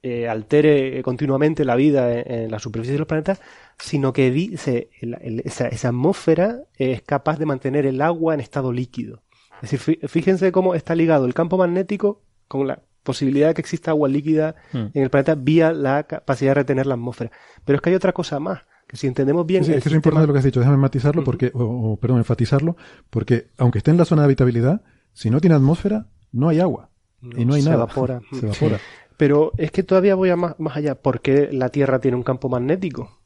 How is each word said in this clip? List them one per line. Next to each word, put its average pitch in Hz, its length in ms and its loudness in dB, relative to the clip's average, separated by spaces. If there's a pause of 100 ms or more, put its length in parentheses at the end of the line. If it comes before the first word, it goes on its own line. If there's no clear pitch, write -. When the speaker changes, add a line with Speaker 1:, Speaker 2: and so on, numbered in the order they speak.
Speaker 1:
eh, 120 260 -6
altere 131 720 2
continuamente 139 600 0
la 120 120 2
vida 127 440 2
en, - 120 -10 (120)
en 110 60 -8
la 107 80 -8
superficie 113 360 -8
de 151 60 -2
los 156 80 -6
planetas, 156 320 -2 (380)
sino 139 360 -2
que 131 160 2
di-, 175 260 -2
se, 120 320 -4 (120)
el, 117 200 -8
el, 117 240 -8
esa, 123 240 -6
esa 123 200 -4
atmósfera 170 720 0 (180)
es 131 240 -2
capaz 147 360 -2
de 156 80 -4
mantener 139 380 -2
el 131 160 -2
agua 160 320 0
en 147 80 -2
estado 131 320 -4
líquido. - 500 -10 (380)
Es 113 100 -14
decir, 131 80 -4 (220)
fí-, 147 80 -8
fíjense 185 440 0
cómo 185 220 2
está 165 200 -4
ligado 160 320 2
el 127 80 -2
campo 165 240 0
magnético 190 640 -2 (240)
con 135 220 -4
la 139 120 -8 (220)
posibilidad 139 460 0
de 165 60 2
que 165 60 -4
exista - 300 -6
agua 147 180 2
líquida 151 460 0 (180)
Speaker 2:
Hmm. 117 220 -4
Speaker 1:
en 139 80 2
el 131 80 0
planeta 143 240 2
vía 160 380 2
la 143 320 -2
capacidad 135 480 -2
de - 20 4
retener 135 320 0
la 135 80 -2
atmósfera. 120 360 -8 (360)
Pero 139 100 2
es 135 60 -4
que 170 80 0
hay 190 60 2
otra 185 180 0
cosa 151 260 -6
más, 180 200 -8 (260)
que 123 100 -18
si 143 100 -6
entendemos 139 400 0
bien 180 180 2
Speaker 3:
Sí, - 20 2
sí, 160 60 2
Speaker 1:
el 143 60 2
Speaker 3:
es 127 60 -4
que 156 40 0
es - 40 2
Speaker 1:
sistema 156 60 4
Speaker 3:
importante 156 300 4
lo 147 40 4
que 139 60 4
has 131 80 2
dicho. 127 140 2
Déjame 139 180 6
matizarlo 139 440 2
Speaker 1:
Ujú. 139 40 -2
Speaker 3:
porque, 127 260 0
o, 123 120 -2 (280)
o, 101 60 -2
perdón, 123 200 2
enfatizarlo, 139 580 0 (340)
porque 117 380 0 (100)
aunque 120 200 2
esté 151 120 2
en 170 80 6
la 170 80 6
zona 151 160 2
de 143 40 6
habitabilidad, 127 560 2 (300)
si - 160 -6
no 131 120 2
tiene 165 160 6
atmósfera, 170 500 2 (260)
no 135 160 0
hay 160 120 2
agua. 180 280 -2 (320)
Speaker 1:
No, 120 160 -14
Speaker 3:
Y 120 80 -2
no 135 100 2
hay 143 80 2
Speaker 1:
se 151 80 2
Speaker 3:
nada. 131 120 4
Speaker 1:
evapora. 127 440 -4
Speaker 3:
<laughs> - 60 -20
Se 123 140 -6
evapora. 104 320 -2
Speaker 1:
Sí. - 60 -12 (320)
Pero 147 420 4
es 156 140 -4
que 196 100 -2
todavía 190 320 2
voy 185 160 2
a 175 60 2
más, 175 240 -4
más 151 160 -4
allá. 147 180 -2
¿Por 127 260 -2
qué 139 300 2
la 127 200 -2
Tierra 131 280 0
tiene 123 180 0
un 123 60 -4
campo 127 260 -4
magnético? 127 760 -4